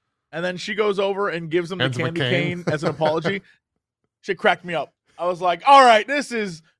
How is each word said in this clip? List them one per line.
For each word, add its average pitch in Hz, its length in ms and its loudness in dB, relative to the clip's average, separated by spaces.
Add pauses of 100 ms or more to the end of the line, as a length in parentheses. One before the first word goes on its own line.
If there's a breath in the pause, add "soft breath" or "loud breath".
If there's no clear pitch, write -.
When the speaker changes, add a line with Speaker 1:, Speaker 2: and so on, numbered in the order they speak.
(320)
Speaker 1:
and 165 140 -8
then 180 120 -6
she 202 180 -10
goes 208 240 -2
over 196 300 -2
and 165 200 -6
gives 170 220 -2
him 185 80 -8
the 131 60 -6
Speaker 2:
Hands 131 120 -10
him 165 80 -4
a - 60 -2
Speaker 1:
candy 170 100 -6
Speaker 2:
cane. 175 420 -4
Speaker 1:
cane 156 100 -4
as 151 100 -6
an 175 60 -2
Speaker 2:
<laughs> - 20 -4
Speaker 1:
apology, 160 500 -4 (800 soft breath)
shit 185 160 -8
cracked 180 280 0
me 175 100 -8
up. 143 180 -6 (240)
I 170 100 -4
was 180 140 -2
like, 175 240 -2
"All 277 200 10
right, 214 200 6
this 277 280 -4
is, 202 280 -6 (180)